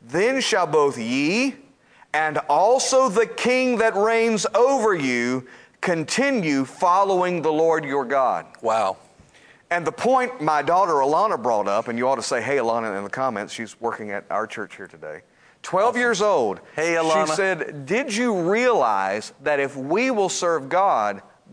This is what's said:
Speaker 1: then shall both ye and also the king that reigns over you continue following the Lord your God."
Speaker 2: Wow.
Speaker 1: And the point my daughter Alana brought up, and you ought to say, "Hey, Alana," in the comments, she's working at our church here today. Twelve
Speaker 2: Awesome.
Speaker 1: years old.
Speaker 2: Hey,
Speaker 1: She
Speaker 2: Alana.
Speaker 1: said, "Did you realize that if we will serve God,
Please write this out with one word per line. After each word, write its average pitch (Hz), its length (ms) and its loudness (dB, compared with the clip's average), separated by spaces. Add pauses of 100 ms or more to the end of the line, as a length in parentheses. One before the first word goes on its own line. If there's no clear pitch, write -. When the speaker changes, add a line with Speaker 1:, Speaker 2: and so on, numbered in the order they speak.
Speaker 1:
then 202 400 0
shall 190 260 0
both 143 320 2
ye 147 580 0 (560)
and 151 260 0 (100)
also 247 600 4
the 214 180 2
king 254 520 0
that 220 180 2
reigns 220 580 0
over 233 400 4
you 127 520 -2 (340)
continue 170 840 0
following 180 800 2
the 156 100 0
Lord 160 320 2
your 139 200 -2
God." 120 420 0 (140)
Speaker 2:
Wow. 107 380 0 (720)
Speaker 1:
And 175 160 -2
the 160 60 -2
point 247 480 0
my 151 200 2
daughter 170 320 2
Alana 156 500 2
brought 107 240 0
up, 104 220 0
and 117 100 -4
you 123 80 0
ought 135 100 2
to 139 60 -6
say, 127 200 -4
"Hey, 135 160 -2
Alana," 113 380 -2
in 98 80 -6
the 98 60 -10
comments, 110 420 -6
she's - 280 -12
working 110 320 -6
at 101 180 -8
our 104 160 -2
church 107 300 -12
here 98 100 -14
today. 78 360 -16 (400)
Twelve 202 280 2
Speaker 2:
Awesome. 240 100 -2
Speaker 1:
years 233 220 0
old. 131 380 0 (140)
Speaker 2:
Hey, 165 200 -2
Speaker 1:
She 165 40 0
Speaker 2:
Alana. 156 300 2
Speaker 1:
said, 156 580 -2
"Did 226 280 -2
you 233 200 0 (160)
realize 117 840 2 (100)
that 143 180 0
if 135 160 -2
we 170 340 0
will 208 180 0
serve 160 400 -2
God, 131 540 2 (300)